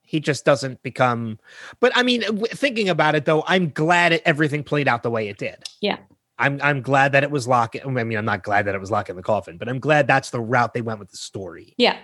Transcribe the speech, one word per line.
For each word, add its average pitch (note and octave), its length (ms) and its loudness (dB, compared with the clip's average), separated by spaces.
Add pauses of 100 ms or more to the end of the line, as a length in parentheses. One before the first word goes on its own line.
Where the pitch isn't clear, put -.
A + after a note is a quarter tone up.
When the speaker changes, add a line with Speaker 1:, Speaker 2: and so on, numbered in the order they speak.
Speaker 1:
He D#3+ 120 -2
just D3 240 -4
doesn't C3+ 400 0
become, A#2 560 -2 (400)
but A#3+ 160 4
I B3 80 4
mean, B3 160 2
w-, G#3+ 260 -2
thinking A3+ 420 -2
about D3+ 280 4
it C#3+ 80 0
though, D#3 240 2
I'm F3 220 2
glad E3+ 420 4
it, D#3+ 120 0
everything D3+ 380 0
played D3 240 0
out A#2+ 160 0
the A#2+ 80 -2
way A2 180 -2
it G2+ 80 -10
did. - 280 -10 (160)
Speaker 2:
Yeah. - 160 -2 (420)
Speaker 1:
I'm, C#3 240 0
I'm C#3+ 180 2
glad C3+ 300 4
that C#3 140 4
it C#3+ 80 -4
was B2 160 -4
Locke. A#2+ 260 2 (100)
I C#3 40 -8
mean, A2+ 280 -2
I'm G#2+ 80 -4
not G#2 200 -2
glad G2+ 220 0
that G2 100 -2
it F#2+ 40 -6
was F#2+ 120 -6
Locke G#2 180 -2
in F2+ 60 -10
the F#2 80 -14
coffin, F#2+ 340 -2
but A2 100 -10
I'm B2+ 120 -6
glad D3 260 2
that's C3+ 240 0
the B2+ 80 -6
route A#2 360 0
they B2+ 60 -2
went A2 200 -8
with F#2+ 100 -20
the - 60 -20
story. F2 600 -14
Speaker 2:
Yeah. A#3 280 2